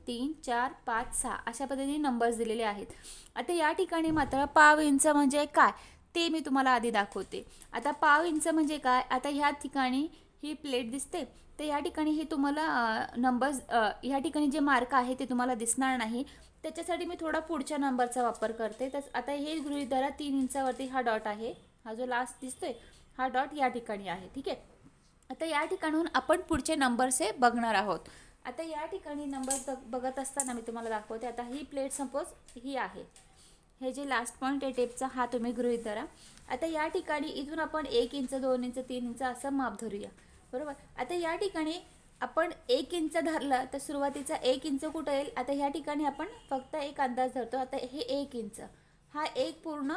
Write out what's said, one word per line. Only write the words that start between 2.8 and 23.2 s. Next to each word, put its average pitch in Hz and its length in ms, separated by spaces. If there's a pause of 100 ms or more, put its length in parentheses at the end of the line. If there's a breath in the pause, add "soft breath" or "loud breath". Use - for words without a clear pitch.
आता 254 160
या 320 200
ठिकाणी 330 380
मात्र 277 340
पाव 302 360
इंच 294 260
म्हणजे 285 400
काय 294 260 (420 loud breath)
ते 339 140
मी 320 120
तुम्हाला 269 300
आधी 240 200
दाखवते. 202 540 (280 loud breath)
आता 240 200
पाव 302 320
इंच 311 240
म्हणजे 311 300
काय, 254 320
आता 262 180
ह्या 285 240
ठिकाणी 269 540 (360 loud breath)
ही 294 100
प्लेट 254 380
दिसते, 285 320 (360 soft breath)
तर 294 60
या 294 140
ठिकाणी 311 320
हे 311 200
तुम्हाला, 285 360
अ, 233 500
नंबर्स, 247 520
अ, 233 120 (220)
ह्या 269 160
ठिकाणी 302 280
जे 285 140
मार्क 262 340
आहे 254 200
ते 262 100
तुम्हाला 247 300
दिसणार 254 420
नाही, 233 280 (380 loud breath)
त्याच्यासाठी 330 420
मी 349 160
थोडा 320 180
पुढच्या 320 400
नंबरचा 254 440
वापर 226 300
करते. 226 400
तर 285 80 (140)
आता 269 180
हे 302 260
गृहीत 285 300
धरा 262 200 (100)
तीन 285 200
इंचावरती 262 480
हा 262 140
डॉट 220 260
आहे, 220 260 (320)
हा 220 100
जो 247 120
लास्ट 247 340
दिसतोय 262 320 (460 loud breath)
हा 262 100